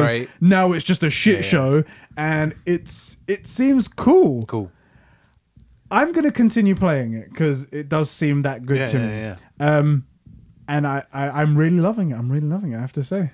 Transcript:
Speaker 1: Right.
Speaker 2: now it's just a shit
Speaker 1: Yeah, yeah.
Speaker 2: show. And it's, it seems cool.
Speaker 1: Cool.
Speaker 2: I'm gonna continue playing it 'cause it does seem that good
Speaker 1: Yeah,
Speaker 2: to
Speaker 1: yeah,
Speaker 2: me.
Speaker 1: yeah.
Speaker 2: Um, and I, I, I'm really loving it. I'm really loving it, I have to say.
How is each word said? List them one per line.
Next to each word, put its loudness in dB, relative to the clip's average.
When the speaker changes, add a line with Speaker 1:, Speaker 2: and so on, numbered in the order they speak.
Speaker 1:
Right. -4
Speaker 2:
now 4
it's -2
just 0
a 2
shit 2
Speaker 1:
Yeah, 2
yeah. -2
Speaker 2:
show. 2
And -2
it's, -6
it -4
seems 0
cool. 4
Speaker 1:
Cool. -6
Speaker 2:
I'm 0
gonna 0
continue 2
playing -2
it -12
'cause -2
it -10
does -2
seem 0
that -4
good 0
Speaker 1:
Yeah, -2
Speaker 2:
to -2
Speaker 1:
yeah, -2
Speaker 2:
me. -8
Speaker 1:
yeah. 2
Speaker 2:
Um, 2
and -2
I, -4
I, -4
I'm 4
really 4
loving 0
it. -4
I'm -4
really -2
loving -4
it, -8
I -8
have -8
to -4
say. -4